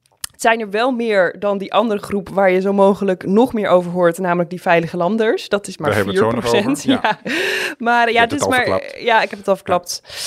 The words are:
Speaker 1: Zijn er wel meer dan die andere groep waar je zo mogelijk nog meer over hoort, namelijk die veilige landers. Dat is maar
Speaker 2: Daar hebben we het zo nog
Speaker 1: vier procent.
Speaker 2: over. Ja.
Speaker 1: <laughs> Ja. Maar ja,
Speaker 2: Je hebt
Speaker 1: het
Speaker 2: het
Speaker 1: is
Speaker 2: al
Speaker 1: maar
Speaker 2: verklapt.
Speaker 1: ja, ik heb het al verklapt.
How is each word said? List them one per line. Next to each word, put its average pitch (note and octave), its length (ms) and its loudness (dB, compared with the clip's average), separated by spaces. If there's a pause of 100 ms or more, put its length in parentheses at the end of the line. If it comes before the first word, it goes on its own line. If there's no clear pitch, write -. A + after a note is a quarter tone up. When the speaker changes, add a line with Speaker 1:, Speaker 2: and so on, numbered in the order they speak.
(400)
Speaker 1:
Zijn A#3 200 2
er G#3 100 -8
wel A3+ 200 0
meer A3 480 0
dan G3+ 200 -2
die F#3+ 140 -8
andere G#3 300 0
groep G3+ 260 -6
waar F#3+ 220 2
je F#3 100 2
zo G3 120 0
mogelijk G3 540 2
nog A3+ 260 4
meer G#3 160 -2
over F3+ 240 2
hoort, F3 260 2
namelijk F3 320 -2
die F3+ 100 -10
veilige E3+ 360 2
landers. A3 520 0
Dat G3+ 180 -2
is F#3+ 120 -8
maar D#3+ 100 -2
Speaker 2:
Daar - 80 0
hebben G3 180 0
we F#3+ 60 2
het G#3+ 100 2
zo A#3+ 100 -2
nog A#3 100 -2
Speaker 1:
vier G#3 120 2
procent. C4+ 360 0
Speaker 2:
over. A3+ 120 0
Ja. - 120 -6
Speaker 1:
<laughs> - 20 -20
Ja. F4 540 -4
Maar A#3 280 2
ja, A3+ 60 -2
Speaker 2:
Je A#3 60 2
hebt A#3 140 2
Speaker 1:
het G3 80 -4
Speaker 2:
het - 0 -
Speaker 1:
is - 40 0
Speaker 2:
al - 60 0
Speaker 1:
maar A#3 300 0
Speaker 2:
verklapt. - 240 -12
Speaker 1:
ja, A3+ 180 2
ik G#3+ 80 -2
heb G3+ 80 -12
het G3+ 100 -4
al G3 80 2
verklapt. - 460 -4 (240)